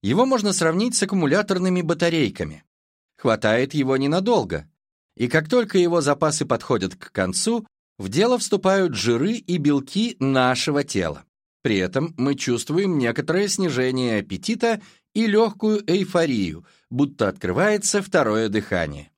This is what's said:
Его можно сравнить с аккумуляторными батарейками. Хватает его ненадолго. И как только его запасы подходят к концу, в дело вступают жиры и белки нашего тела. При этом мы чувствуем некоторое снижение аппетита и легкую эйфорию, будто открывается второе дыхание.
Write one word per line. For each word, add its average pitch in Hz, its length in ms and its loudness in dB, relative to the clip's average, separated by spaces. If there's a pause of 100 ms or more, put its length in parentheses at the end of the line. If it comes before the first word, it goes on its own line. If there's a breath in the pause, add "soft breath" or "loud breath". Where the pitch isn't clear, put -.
Его 170 260 2
можно 214 260 0
сравнить 185 420 0
с - 80 0
аккумуляторными 185 800 0
батарейками. 156 800 -2 (540)
Хватает 113 580 0
его 135 220 2
ненадолго. 143 720 0 (480)
И 120 100 -2
как 156 220 0
только 220 300 2
его 175 220 2
запасы 147 460 0
подходят 107 480 -2
к - 160 -20
концу, 214 560 -2 (320)
в 95 100 -8
дело 220 300 2
вступают 190 560 0
жиры 117 380 0
и 180 260 -4
белки 147 640 0
нашего 131 640 0
тела. 82 400 -4 (380)
При 110 160 2
этом 131 380 -2
мы 139 200 0
чувствуем 151 600 -2
некоторое 151 520 0
снижение 127 720 -2
аппетита 220 600 -2 (340 loud breath)
и 220 120 0
легкую 214 640 2
эйфорию, 143 720 0 (240 soft breath)
будто 127 400 0
открывается 196 720 0
второе 113 480 0
дыхание. 87 680 -4